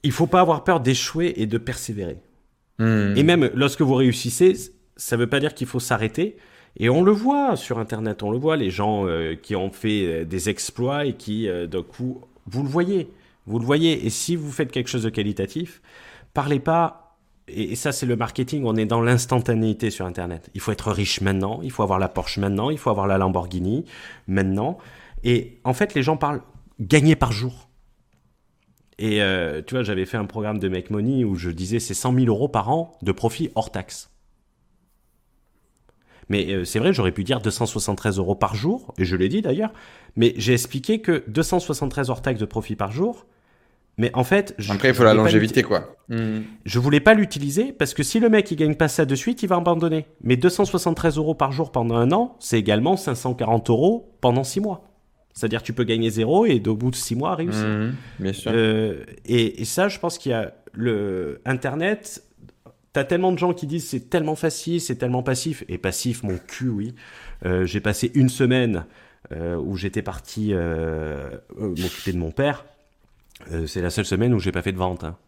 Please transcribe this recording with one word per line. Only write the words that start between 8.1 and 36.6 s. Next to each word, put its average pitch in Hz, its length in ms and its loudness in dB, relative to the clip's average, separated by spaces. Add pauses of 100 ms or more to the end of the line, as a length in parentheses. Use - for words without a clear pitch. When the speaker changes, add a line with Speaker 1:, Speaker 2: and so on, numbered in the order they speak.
Speaker 1:
on 104 100 -2
le 117 60 0
voit, 156 200 0
les 110 120 0
gens, 101 380 0
euh, 82 260 -2
qui 90 220 -6
ont 95 160 -2
fait, 107 360 -2
euh, 82 180 -2
des 87 240 -4
exploits 135 560 -4
et 123 80 -2
qui, 107 340 -4
euh, 87 200 -4
d'un 87 160 -6
coup, - 360 -8 (280)
vous 120 160 -4
le 143 40 -2
voyez, 175 420 -2 (380)
vous 110 120 -2
le 113 60 -4
voyez. 156 400 2
Et 117 40 0
si - 260 -4
vous 147 160 -6
faites 135 220 -4
quelque 127 160 -4
chose 120 140 -4
de 113 60 0
qualitatif, 104 720 -4 (520)
parlez 143 260 0
pas, 165 580 -2 (300)
et, 104 240 -4
et 117 40 -4
ça 135 180 -4
c'est 127 120 -4
le 120 120 2
marketing, 127 480 -2
on 110 100 2
est 110 100 2
dans 117 140 2
l'instantanéité 117 880 2
sur 95 160 -6
Internet. 87 480 -8
Il 95 60 -10
faut 107 140 -2
être - 180 -4
riche 98 300 -2
maintenant, 98 420 0
il 135 80 -8
faut - 100 -4
avoir 95 160 2
la 95 120 0
Porsche - 300 -4
maintenant, 101 300 0
il 156 80 -2
faut - 120 -2
avoir 101 180 0
la 98 100 2
Lamborghini 92 680 0 (420)
maintenant. 190 500 0 (460)
Et 120 400 0
en 127 100 0
fait, 208 200 -2
les 139 100 0
gens 156 140 2
parlent 147 240 -2 (400)
gagner 151 340 6
par 120 160 0
jour. 117 380 -8 (1300)
Et, 107 240 0
euh, 87 440 0
tu 131 100 -6
vois, 127 80 0
j'avais 95 220 0
fait 117 120 -6
un 104 80 -2
programme 107 340 -4
de 98 80 -2
Make 90 220 -4
Money 117 340 0
où 101 120 0
je 87 160 -4
disais 92 280 -2
c'est 120 140 -6
cent 127 180 -2
mille 127 160 4
euros 117 220 2
par 104 200 0
an 165 320 -2
de 98 120 0
profit 131 420 -2
hors - 160 -4
taxe. - 400 -12 (2250)
Mais, 98 240 0
euh, 92 140 -2